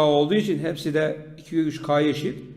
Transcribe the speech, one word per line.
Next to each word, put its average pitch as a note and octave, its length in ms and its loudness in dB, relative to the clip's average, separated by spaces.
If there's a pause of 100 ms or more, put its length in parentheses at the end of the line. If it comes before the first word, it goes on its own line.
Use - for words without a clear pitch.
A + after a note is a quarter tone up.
olduğu D3 280 4
için G#3 260 2
hepsi D3+ 340 -4
de D#3 320 -2 (120)
iki - 120 -20
kök D#3+ 180 0
üç - 140 -6
K'ya D3 280 2
eşit. - 300 -4 (180)